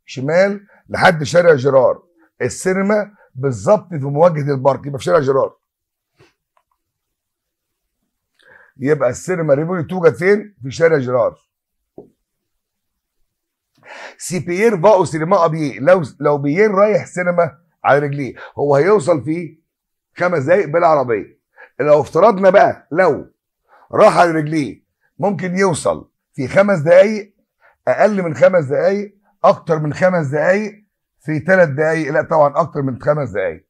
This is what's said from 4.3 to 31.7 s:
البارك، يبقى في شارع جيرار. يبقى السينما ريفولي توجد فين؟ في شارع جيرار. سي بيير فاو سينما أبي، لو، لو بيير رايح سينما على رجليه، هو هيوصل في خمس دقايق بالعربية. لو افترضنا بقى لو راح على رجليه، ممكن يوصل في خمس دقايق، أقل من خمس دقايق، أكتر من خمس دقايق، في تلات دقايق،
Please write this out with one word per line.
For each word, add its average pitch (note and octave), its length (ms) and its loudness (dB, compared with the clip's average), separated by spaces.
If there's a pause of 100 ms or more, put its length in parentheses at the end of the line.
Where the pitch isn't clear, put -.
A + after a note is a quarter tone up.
البارك، C3 320 -2
يبقى C#3 120 -10
في - 60 -14
شارع F3 140 2
جيرار. C3+ 380 -2 (3250)
يبقى C3 340 0
السينما D#3+ 440 -4
ريفولي E3 280 -4
توجد E3+ 320 0
فين؟ G3+ 480 -2
في C3 80 -12
شارع D#3+ 280 0
جيرار. A#2+ 400 -2 (2750)
سي F3+ 200 -8
بيير F#3 420 -2
فاو F#3 240 4
سينما D#3+ 400 -2
أبي، D#3 340 -4
لو، E3+ 240 2 (180)
لو D3 180 0
بيير D#3 320 0
رايح G3 360 0
سينما F3 520 -2 (260)
على C3+ 140 4
رجليه، C#3+ 360 -6 (240)
هو C#3+ 180 0
هيوصل E3 480 0
في D#3+ 340 -8 (580)
خمس F3 260 -2
دقايق E3+ 260 2
بالعربية. C#3+ 720 0 (420)
لو D3 200 4
افترضنا F#3+ 500 2
بقى F#3 420 2
لو E3 380 0 (640)
راح E3 260 4
على F3 120 4
رجليه، D3+ 520 -4 (360)
ممكن F#3 400 -4
يوصل D#3 520 -2 (240)
في C3 140 -6
خمس F#3+ 300 2
دقايق، F#3+ 560 2 (540)
أقل F#3 340 0
من E3 120 -4
خمس F3+ 300 2
دقايق، F3+ 540 -2 (260)
أكتر E3 340 0
من D3+ 160 -6
خمس F3+ 320 0
دقايق، F3+ 580 -2 (360)
في D3+ 200 -6
تلات F3+ 280 2
دقايق، D#3 440 -2